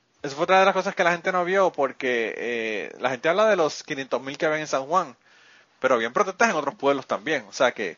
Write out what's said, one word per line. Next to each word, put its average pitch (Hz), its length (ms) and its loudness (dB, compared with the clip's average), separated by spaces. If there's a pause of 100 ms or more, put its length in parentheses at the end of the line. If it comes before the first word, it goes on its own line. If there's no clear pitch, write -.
(220)
Eso 139 120 -6
fue 147 100 -2
otra 185 160 6
de 190 60 6
las 190 80 2
cosas 190 200 -2
que 190 100 0
la 170 80 4
gente 170 200 -2
no 180 120 0
vio, 185 280 2
porque, 123 640 -2
eh, 110 640 -6
la 123 100 0
gente 131 180 -2
habla 196 200 4
de 208 80 4
los 156 280 0
quinientos 135 360 -6
mil 135 160 -10
que 165 120 0
ven 156 120 -2
en 156 60 -6
San 139 180 -2
Juan, 156 320 -2 (640)
pero 131 140 2
habían 117 180 0
protestas 202 380 2
en 185 60 -2
otros 139 180 -4
pueblos 135 320 0
también, 117 420 -4
o 95 40 -20
sea 123 200 2
que, 90 260 -6